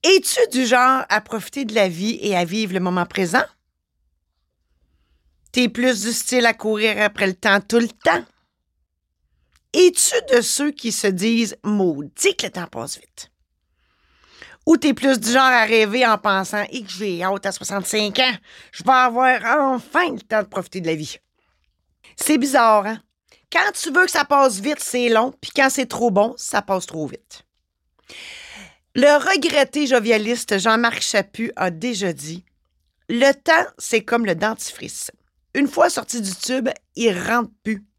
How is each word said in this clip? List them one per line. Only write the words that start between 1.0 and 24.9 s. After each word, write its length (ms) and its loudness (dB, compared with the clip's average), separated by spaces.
à 100 2
profiter 460 -8
de 80 -10
la 120 4
vie 360 -4
et 120 -2
à 120 0
vivre 260 -4
le 80 -2
moment 240 0
présent ? 400 -2
T'es 160 2
plus 360 0
du 80 -6
style 340 0
à 80 2
courir 440 -2
après 280 0
le 80 -2
temps 260 2
tout 180 0
le 100 2
temps ? 360 -2
Es-tu 400 4
de 60 6
ceux 300 -2
qui 220 -6
se 160 -2
disent « 540 0
Maudit 720 0
que 120 -8
le 60 -10
temps 140 -10
passe 320 -12
vite » ? 320 -20
Ou 120 6
t'es 160 2
plus 260 2
du 100 -4
genre 120 4
à 220 4
rêver 420 2
en 100 4
pensant « 560 -2
Et 120 -10
que 60 -18
j'ai 320 -6
hâte 220 -4
à 80 -2
soixante-cinq 680 -4
ans, 180 2
je 100 -18
vais 80 0
avoir 520 4
enfin 360 -2
le 120 -10
temps 180 -2
de 80 -6
profiter 320 -8
de 60 -6
la 80 0
vie ». 240 -10
C'est 220 0
bizarre, 480 2
hein ? 160 -8
Quand 200 0
tu 180 -8
veux 140 4
que 40 -6
ça 140 -2
passe 360 2
vite, 200 -4
c'est 300 -2